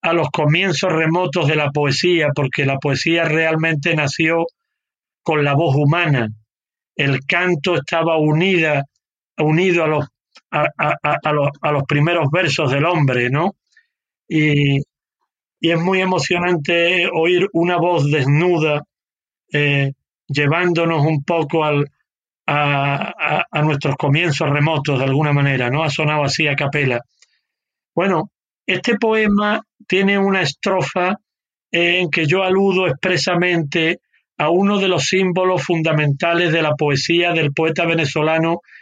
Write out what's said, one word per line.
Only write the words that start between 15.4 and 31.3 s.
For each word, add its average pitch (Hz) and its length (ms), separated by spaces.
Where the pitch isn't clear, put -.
y 160 120
es 165 100
muy 185 180
emocionante 175 1120
oír 175 400
una 175 260
voz 160 320
desnuda, 151 720
eh, 143 400
llevándonos 160 760
un 156 200
poco 160 400
al, 143 260
a, 143 720
a, 151 320
a 151 120
nuestros 147 340
comienzos 151 520
remotos, 147 500
de 135 60
alguna 143 280
manera, 139 360
¿no? 151 140
Ha 147 60
sonado 151 340
así 147 240
a 139 80
capela. 139 460
Bueno, 180 360
este 190 300
poema 214 640
tiene 196 320
una 196 240
estrofa 185 760